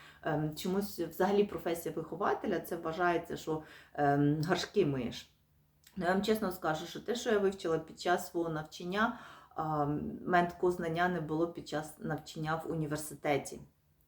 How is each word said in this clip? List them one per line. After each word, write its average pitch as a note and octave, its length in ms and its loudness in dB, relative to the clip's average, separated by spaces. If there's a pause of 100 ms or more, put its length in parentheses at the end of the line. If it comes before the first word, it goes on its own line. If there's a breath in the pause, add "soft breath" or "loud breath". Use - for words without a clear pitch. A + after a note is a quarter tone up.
(220 loud breath)
Ем, D#3 340 0
чомусь G3 440 0
взагалі F#3+ 440 4
професія E3 500 -4
вихователя, E3+ 640 -2
це E3+ 160 -6
вважається, E3 600 0
що, D#3 260 -4 (320 loud breath)
ем, D3 540 4
горшки F#3 380 2
миєш. B2+ 460 -4 (640)
Ну, F3+ 80 -4
я F3+ 80 4
вам G3 100 2
чесно G#3 300 2
скажу, E3+ 340 -2
що - 140 -10
те, G#3+ 140 -4
що A#3+ 160 -2
я G#3 80 4
вивчила F#3+ 400 2
під - 220 -10
час F#3 300 0
свого E3 180 0
навчання, F3+ 720 -2 (360 loud breath)
а, D#3 300 0
в - 440 -2
мене F3 200 6
такого F3+ 240 2
знання F3 360 0
не F3 120 0
було D#3 280 0
під E3 200 -12
час - 300 -6
навчання D#3 680 -4
в - 60 -6
університеті. D3 920 -2 (480)